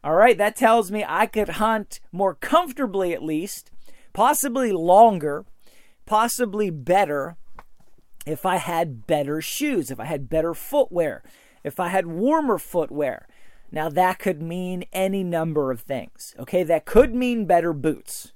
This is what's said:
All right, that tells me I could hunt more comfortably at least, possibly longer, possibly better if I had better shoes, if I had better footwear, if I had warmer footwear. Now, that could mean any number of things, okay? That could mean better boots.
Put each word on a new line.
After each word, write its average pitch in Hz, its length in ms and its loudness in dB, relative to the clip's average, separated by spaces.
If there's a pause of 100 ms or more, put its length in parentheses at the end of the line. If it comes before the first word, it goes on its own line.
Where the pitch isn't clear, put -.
All 156 120 0
right, 214 240 8
that 208 160 0
tells 226 360 4
me 208 160 -4
I 190 200 0
could 208 220 -2
hunt 214 500 -2 (120)
more 190 220 0
comfortably 240 800 0
at - 100 -6
least, 160 460 -6 (440)
possibly 254 580 2
longer, 175 760 6 (600)
possibly 214 640 0
better 156 680 0 (880)
if 156 200 -6
I 185 120 0
had 165 500 -4
better 147 340 0
shoes, 240 480 -4
if 131 100 -10
I 113 60 -8
had 139 220 -6
better 160 260 0
footwear, 175 720 -2 (400)
if 143 160 -8
I 180 80 -2
had 185 200 0
warmer 240 500 0
footwear. 143 680 -4 (440)
Now, 160 180 -4
that 185 300 2
could 165 220 -4
mean 180 500 -6
any 190 320 0
number 160 480 -2
of 123 100 -6
things, - 560 -10
okay? 180 260 0
That 160 220 0
could 233 300 6
mean 247 300 0
better 170 260 4
boots. - 640 -6